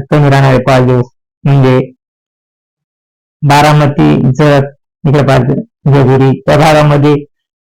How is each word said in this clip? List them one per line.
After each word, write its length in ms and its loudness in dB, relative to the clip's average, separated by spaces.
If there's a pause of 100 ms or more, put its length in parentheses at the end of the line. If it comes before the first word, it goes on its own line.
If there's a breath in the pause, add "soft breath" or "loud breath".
(100)
कमी 200 2
राहणार 220 2
आहे 60 0
पाच 280 0
दिवस. 180 0 (400)
म्हणजे 360 0 (1600)
बारामती, 800 0 (180)
जत, 240 0 (460)
इकडे 140 0
पाच, 180 0 (540)
जेजुरी, 460 0
त्या 180 -2
भागामध्ये 560 0 (600)